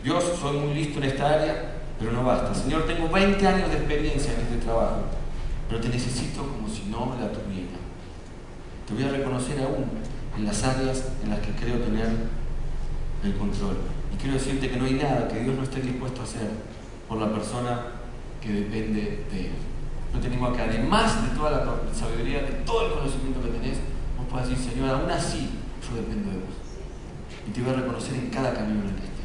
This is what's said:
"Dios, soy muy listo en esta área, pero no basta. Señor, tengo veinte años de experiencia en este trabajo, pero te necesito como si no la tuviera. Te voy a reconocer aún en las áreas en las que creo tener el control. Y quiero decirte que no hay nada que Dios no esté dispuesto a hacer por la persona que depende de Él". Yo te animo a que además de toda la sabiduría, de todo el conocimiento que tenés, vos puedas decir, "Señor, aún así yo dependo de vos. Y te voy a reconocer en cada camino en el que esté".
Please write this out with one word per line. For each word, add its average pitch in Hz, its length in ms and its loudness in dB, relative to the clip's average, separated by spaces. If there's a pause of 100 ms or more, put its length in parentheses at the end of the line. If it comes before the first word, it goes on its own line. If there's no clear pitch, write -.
"Dios, 160 200 4 (160)
soy 143 180 0
muy 147 160 2
listo 151 260 0
en 139 60 0
esta 139 240 2
área, 151 460 2 (220)
pero 113 140 0
no 123 140 2
basta. - 280 4
Señor, 160 320 2
tengo 165 220 2
veinte 196 400 6
años 185 220 6
de - 80 4
experiencia 147 560 2
en 120 80 2
este 120 160 2
trabajo, 110 460 2 (680)
pero 113 100 0
te 113 80 0
necesito 123 540 0
como 120 260 -4
si 101 220 -4
no 123 300 -2
la 104 120 -2
tuviera. 95 480 -6 (1040)
Te - 100 -6
voy 131 100 0
a 139 40 2
reconocer 131 540 0
aún - 220 0 (520)
en 104 80 0
las 104 180 0
áreas 131 420 2 (180)
en 110 60 0
las 104 100 2
que 104 140 0
creo 120 240 2
tener 110 320 2 (1120)
el 101 140 2
control. 98 400 0 (360)
Y - 40 -2
quiero 139 160 0
decirte 131 360 0
que 127 60 -2
no 123 100 2
hay 131 100 4
nada 135 340 2
que 110 100 -2
Dios 131 160 0
no 131 80 -2
esté 135 180 -2
dispuesto 117 400 -4
a - 40 -6
hacer 107 240 -4 (580)
por 110 100 -4
la 107 140 0
persona 120 480 -2 (640)
que 107 100 -4
depende 104 800 -2
de 95 140 -2
Él". - 80 -2 (600)
Yo 127 60 2
te 120 80 0
animo 123 200 2
a 123 60 2
que 123 100 0
además 143 580 4
de - 160 2
toda 147 140 2
la 135 120 2 (300)
sabiduría, - 480 0
de - 240 0
todo - 220 2
el 143 60 0
conocimiento 135 460 0
que 120 100 0
tenés, 117 280 0 (400)
vos 127 120 0
puedas 127 200 0
decir, 123 240 0
"Señor, 135 160 0
aún - 220 2
así - 400 0 (360)
yo 117 80 -4
dependo 104 360 -2
de 92 60 -4
vos. 95 180 -6 (920)
Y 104 40 -6
te 123 100 -4
voy 127 80 0
a 131 60 2
reconocer 127 400 -2
en 120 140 -2
cada 127 240 0
camino 107 280 0
en 98 80 -2
el 98 60 -2
que - 100 -4
esté". - 200 -6